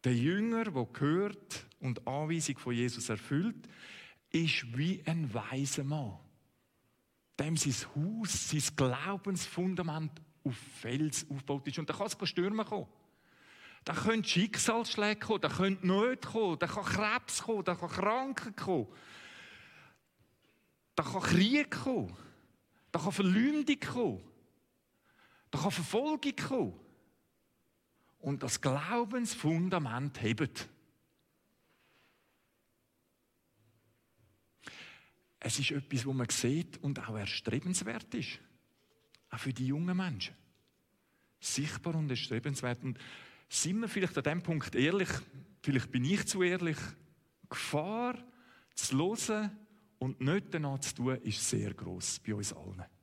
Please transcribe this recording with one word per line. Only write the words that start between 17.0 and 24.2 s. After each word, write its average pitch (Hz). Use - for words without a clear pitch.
kommen, 214
da 175
kann 175
Krankheit 226
kommen. 151
Da 160
kann 135
Krieg 214
kommen. 131
Da -
kann 170
Verleumdung 247
kommen. 147